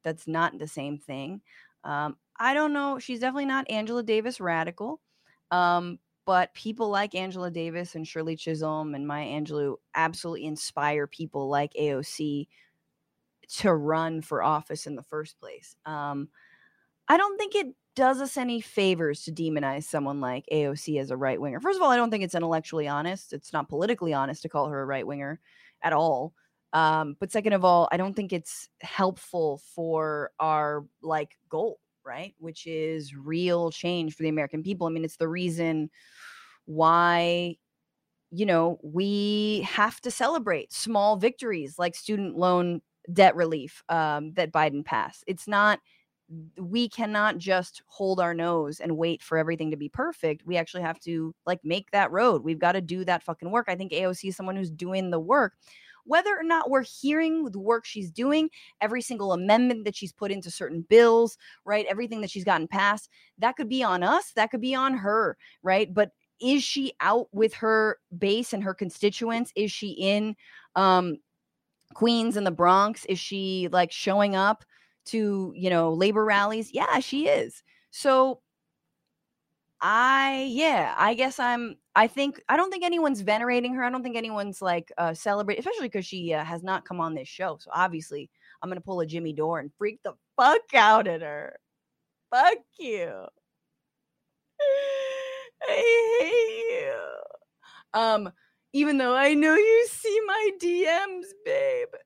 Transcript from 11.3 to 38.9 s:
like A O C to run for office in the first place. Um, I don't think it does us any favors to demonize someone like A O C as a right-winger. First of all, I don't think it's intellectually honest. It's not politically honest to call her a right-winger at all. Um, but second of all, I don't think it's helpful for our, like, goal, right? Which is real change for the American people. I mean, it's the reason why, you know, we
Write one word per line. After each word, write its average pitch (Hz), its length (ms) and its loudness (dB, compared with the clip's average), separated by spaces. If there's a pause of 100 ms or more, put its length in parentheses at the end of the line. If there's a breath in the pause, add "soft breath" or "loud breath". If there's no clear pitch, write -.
like 143 260 -2
A 147 180 -2
O 135 100 -4
C 147 460 -6 (1080 soft breath)
to 190 180 4
run 160 460 -2
for 156 220 -4
office 151 440 -2
in 147 80 -10
the 123 80 -14
first 156 380 -12
place. - 340 -20 (120)
Um, 143 420 -8 (800 soft breath)
I 302 80 6
don't 392 220 0
think 415 160 -6
it 320 200 -2 (240)
does 262 220 4
us 277 160 -6
any 247 240 -4
favors 170 640 0
to 160 80 -10
demonize 151 500 -2
someone 143 380 -4
like 127 320 -6
A 151 140 2
O 139 80 -2
C 151 260 -4
as 135 100 -8
a 127 60 -2
right-winger. 131 420 -2
First 370 200 -2
of 370 40 2
all, 294 80 6
I 247 60 6
don't 233 160 0
think 208 100 -2
it's 180 140 -6
intellectually 160 500 -2
honest. 156 460 -6
It's - 200 -14
not 156 160 -4
politically 170 460 -2
honest 139 280 -4
to 165 60 -10
call 147 200 -2
her 139 140 -4
a 135 40 -6
right-winger 139 540 -6 (420 soft breath)
at 165 100 0
all. 156 400 0 (400)
Um, 156 460 2
but 190 140 -8
second 208 220 2
of 185 100 2
all, 175 260 6
I 170 60 0
don't 190 180 -2
think 196 180 -6
it's - 360 -8 (120)
helpful 175 800 -2 (140)
for 156 640 -2
our, 151 480 -2 (160)
like, 156 340 -4 (120)
goal, 175 320 -4 (240)
right? 151 340 -12
Which 165 300 -14
is 156 480 -6
real 170 560 0
change 170 420 -4
for - 80 -8
the 160 60 -2
American 156 340 -4
people. 180 240 -4
I 165 40 -2
mean, 165 140 -4
it's 160 120 -10
the 165 100 -2
reason 165 640 -2 (760 loud breath)
why, 170 920 2 (720)
you 185 160 -2
know, 170 340 2
we 202 880 0